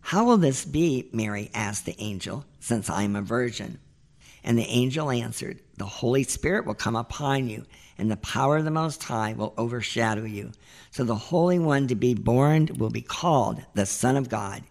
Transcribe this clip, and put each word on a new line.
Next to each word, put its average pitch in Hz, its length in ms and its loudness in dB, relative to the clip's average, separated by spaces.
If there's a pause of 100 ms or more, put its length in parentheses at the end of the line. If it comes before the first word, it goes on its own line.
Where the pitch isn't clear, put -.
'How 202 240 0
will 240 120 6
this 139 280 4
be,' 151 480 0
Mary 107 420 -4
asked 107 320 -4
the - 140 -8
angel, 107 440 -8 (140)
'since 110 320 -2
I 92 140 -2
am 101 100 0
a 101 80 -4
virgin?' 113 560 -4 (640)
And 117 160 2
the 113 100 -2
angel 131 420 0
answered, 113 500 -6 (160)
'The 101 100 -8
Holy 131 380 0
Spirit - 420 -2
will 107 80 -4
come 110 220 -4
upon 135 520 -2
you, 110 180 -10 (320)
and 110 120 0
the 104 60 0
power 135 400 0
of 156 80 2
the 156 80 -2
Most 160 320 -2
High 110 280 0
will 110 240 -4
overshadow 113 680 0
you. 107 260 -8 (400)
So - 140 -2
the 113 100 0
Holy 175 460 2
One 143 260 4
to 127 80 2
be 120 200 4
born 143 640 4
will 110 140 0
be 117 100 -4
called - 640 0 (120)
the 98 120 2
Son 127 300 2
of 131 120 -2
God.' 104 420 -6